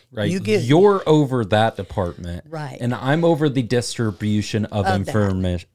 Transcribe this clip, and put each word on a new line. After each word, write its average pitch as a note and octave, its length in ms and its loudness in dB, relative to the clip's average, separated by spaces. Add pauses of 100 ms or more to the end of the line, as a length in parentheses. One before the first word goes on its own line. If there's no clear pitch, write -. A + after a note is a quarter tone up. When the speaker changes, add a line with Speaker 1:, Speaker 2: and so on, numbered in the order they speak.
Speaker 1:
Right. G#2+ 220 -2
Speaker 2:
You F#3+ 80 -2
give F#3 240 0
Speaker 1:
You're F#3 420 4
over C3+ 400 2
that G#2+ 300 2
department. F2 720 -6
Speaker 2:
Right. D3+ 320 -10
Speaker 1:
And A#2+ 140 -2
I'm D3 320 0
over D#3 240 2
the B2+ 120 -2
distribution G#2+ 1040 -2
of G2+ 180 -2
Speaker 2:
Of F#2+ 200 0
that. D3 80 -6
Speaker 1:
informa-, F#2 600 0